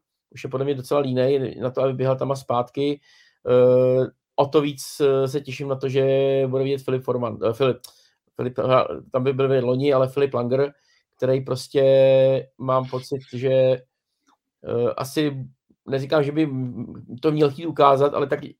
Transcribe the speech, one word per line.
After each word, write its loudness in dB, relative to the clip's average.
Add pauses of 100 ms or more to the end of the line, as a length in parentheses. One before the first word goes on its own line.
(300)
už -16
je -12
podle -4
mě -2
docela -2
línej -2
na -4
to, -4
aby 0
běhal -2
tam -4
a -2
zpátky. -4 (460)
Eh, 4 (280)
o 2
to 2
víc, -8
eh, 2
se -4
těším -10
na -4
to, -6
že 0 (440)
bude -2
vidět -4
Filip -4
Forman, -4 (120)
eh, -2
Filip, 0 (580)
Filip, -6
eh, -2 (480)
tam -2
by 0
byl 0
vidět 2
loni, 0
ale 2
Filip -2
Langer, -2 (440)
který 0
prostě 4 (100)
mám -2
pocit, -8 (120)
že, -2
eh, -2
asi -4 (420)
neříkám, -2
že -2
by 0 (720)
to 2
měl 2
chtít -8
ukázat, 4
ale -2
tak, -2 (200)